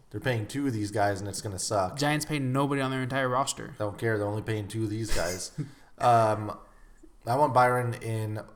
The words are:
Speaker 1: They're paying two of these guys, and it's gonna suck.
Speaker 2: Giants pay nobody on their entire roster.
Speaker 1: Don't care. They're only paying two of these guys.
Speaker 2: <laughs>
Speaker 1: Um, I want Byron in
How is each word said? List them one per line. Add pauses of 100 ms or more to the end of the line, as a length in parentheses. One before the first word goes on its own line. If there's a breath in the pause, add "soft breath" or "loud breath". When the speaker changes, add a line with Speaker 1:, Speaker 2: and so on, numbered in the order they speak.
Speaker 1:
They're
paying
two
of
these
guys,
and
it's
gonna
suck.
Speaker 2:
Giants
pay
nobody
on
their
entire
roster.
Speaker 1:
Don't
care.
They're
only
paying
two
of
these
guys.
Speaker 2:
<laughs> (380 loud breath)
Speaker 1:
Um, (720 soft breath)
I
want
Byron
in (160)